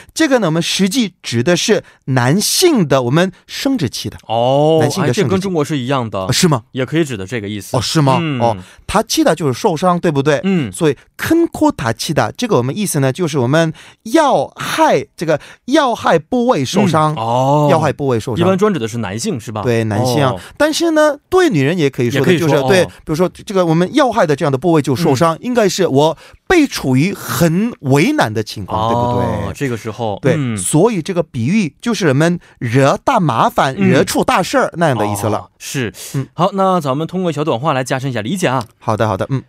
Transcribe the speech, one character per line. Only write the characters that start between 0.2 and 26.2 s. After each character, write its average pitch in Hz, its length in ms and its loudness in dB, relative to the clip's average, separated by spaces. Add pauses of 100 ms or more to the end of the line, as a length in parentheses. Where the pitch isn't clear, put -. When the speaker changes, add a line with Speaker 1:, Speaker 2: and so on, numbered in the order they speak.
Speaker 1:
个 262 100 4
呢， 202 80 0
我 156 60 0
们 165 100 0
实 190 260 0
际 214 340 -2
指 117 200 -2
的 175 140 2
是 175 260 0 (240)
男 131 340 2
性 262 460 2
的 131 160 2
我 120 80 -2
们 180 220 2 (160)
生 269 280 -2
殖 160 120 -2
器 - 200 -8
的。 - 80 -10 (100)
Speaker 2:
哦， 135 540 2
Speaker 1:
男 127 100 2
性 - 120 -4
的 123 100 0
生 - 20 -2
殖 - 0 -
器。 214 60 0
Speaker 2:
哎， 170 40 2
这 123 40 0
跟 190 120 2
中 190 120 -4
国 151 120 0
是 151 140 -4
一 120 80 -4
样 127 220 -2
的。 95 180 -6
Speaker 1:
啊， 123 60 -2
是 - 140 2
吗？ 135 160 2 (100)
Speaker 2:
也 131 120 -4
可 151 140 -4
以 170 60 2
指 131 120 -6
的 95 100 -8
这 117 140 -6
个 101 80 -8
意 104 120 -6
思。 127 160 -6
Speaker 1:
哦， 123 40 2
是 - 200 -2
吗？ 131 200 2
Speaker 2:
嗯。 147 200 -4
Speaker 1:
哦， 117 160 0 (300)
다 214 160 0
치 311 220 -2
다 180 100 4
就 156 120 -4
是 131 60 0
受 170 240 0
伤， 175 220 0
对 170 120 0
不 139 120 0
对？ 143 200 2
Speaker 2:
嗯。 180 300 0
Speaker 1:
所 160 160 0
以 139 80 0 (200)
큰 330 300 2
코 302 260 0
다 113 200 -4
치 - 200 -6
다， 120 240 0
这 240 120 -6
个 190 80 2
我 120 60 2
们 123 140 -4
意 208 80 -4
思 156 140 -2
呢， 135 140 2
就 170 160 -4
是 143 100 -2
我 120 80 0
们 160 260 2 (400)
要 262 440 2
害， 240 500 0 (100)
这 175 80 -8
个 151 160 0 (260)
要 262 280 2
害 190 240 0
部 240 280 -2
位 185 180 2
受 196 240 0
伤。 156 260 2
Speaker 2:
嗯， 113 80 -6
哦。 135 480 2
Speaker 1:
要 165 80 4
害 151 140 0
部 139 160 -4
位 120 100 0
受 110 180 -6
伤。 175 80 0
Speaker 2:
一 185 40 4
般 190 100 2
专 208 160 2
指 131 60 -4
的 113 80 -4
是 113 100 -8
男 104 180 -6
性， 135 220 -6
是 110 140 -12
吧？ 107 100 -6
Speaker 1:
对， 113 220 0
男 107 200 0
性。 127 220 2
Speaker 2:
哦。 95 120 -2 (180)
Speaker 1:
但 302 160 2
是 330 200 0
呢， 302 240 2 (140)
对 370 180 4
女 156 140 2
人 151 160 0
也 143 100 2
可 131 140 -2
以 120 80 2
说 135 140 0
的， 180 80 4
Speaker 2:
也 160 60 4
可 165 60 0
以 156 40 2
说， - 0 -
Speaker 1:
就 147 80 2
是， 143 120 0
对， 185 160 4
Speaker 2:
哦。 - 20 -2
Speaker 1:
比 - 200 -20
如 160 80 -4
说 170 140 0
这 - 260 -12
个 185 100 2
我 160 100 2
们 175 200 2
要 269 160 2
害 208 160 2
的 147 100 0
这 170 80 -4
样 143 80 0
的 131 60 -2
部 170 140 0
位 151 100 4
就 139 120 0
受 156 200 2
伤， 165 220 2
Speaker 2:
嗯。 - 40 -18
Speaker 1:
应 247 140 -4
该 220 140 4
是 175 180 0
我 147 320 2 (280)